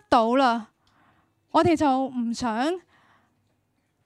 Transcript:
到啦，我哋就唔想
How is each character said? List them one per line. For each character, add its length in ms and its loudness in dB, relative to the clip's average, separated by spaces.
到 280 2
啦， 320 0
我 140 2
哋 120 4
就 300 0
唔 260 -6
想 400 -4